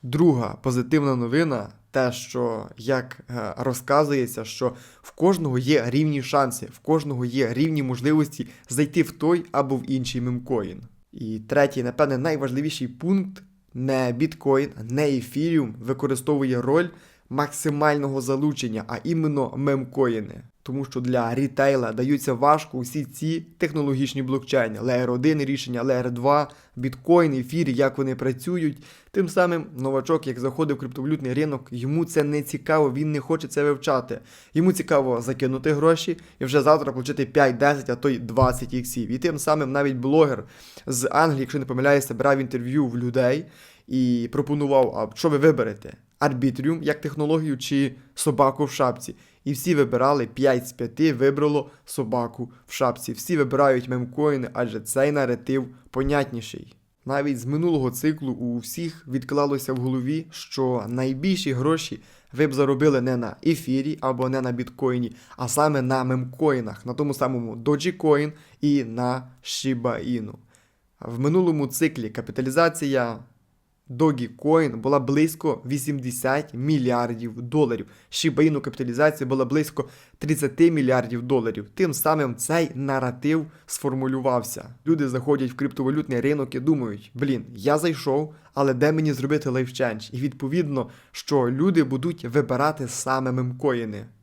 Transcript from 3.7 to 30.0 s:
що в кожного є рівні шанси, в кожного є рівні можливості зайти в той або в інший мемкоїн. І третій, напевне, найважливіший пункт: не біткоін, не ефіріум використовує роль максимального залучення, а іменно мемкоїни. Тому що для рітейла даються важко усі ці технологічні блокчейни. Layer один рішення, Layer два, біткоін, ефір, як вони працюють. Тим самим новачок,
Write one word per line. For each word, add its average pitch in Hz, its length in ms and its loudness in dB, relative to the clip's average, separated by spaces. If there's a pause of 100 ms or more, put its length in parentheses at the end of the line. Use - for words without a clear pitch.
що 123 280 -4 (300)
в - 80 -20
кожного 165 480 2
є 127 280 2
рівні 143 360 0
шанси, 131 500 0
в - 60 -20
кожного 143 460 -2
є 120 280 0
рівні 151 300 0
можливості 135 680 0 (200)
зайти 147 340 0
в - 80 0
той 170 420 0
або 135 240 0
в 127 140 -6
інший 127 300 -2
мемкоїн. 120 600 -4 (340)
І 110 240 -8
третій, 135 440 2
напевне, 131 360 0
найважливіший 139 680 -2
пункт: 185 540 -2 (320)
не 131 380 0
біткоін, 139 580 0 (200)
не 143 180 2
ефіріум 139 720 0
використовує 131 840 0
роль 156 260 2 (420)
максимального 143 880 0
залучення, 127 680 -2
а 117 160 -6
іменно 151 520 0
мемкоїни. 127 840 -2 (220)
Тому 135 200 -6
що 131 160 -6
для 123 340 0
рітейла 135 580 2
даються 135 400 0
важко 143 460 2
усі 127 260 -6
ці 160 360 -4
технологічні 139 840 -2
блокчейни. 127 580 0
Layer 123 300 0
один 143 340 2
рішення, 127 400 -4
Layer 127 260 2
два, 139 400 2 (260)
біткоін, 147 560 4
ефір, 127 380 -2
як 135 280 2
вони 135 160 0
працюють. 139 680 -4 (280)
Тим 185 180 0
самим 175 380 2 (120)
новачок, 135 480 0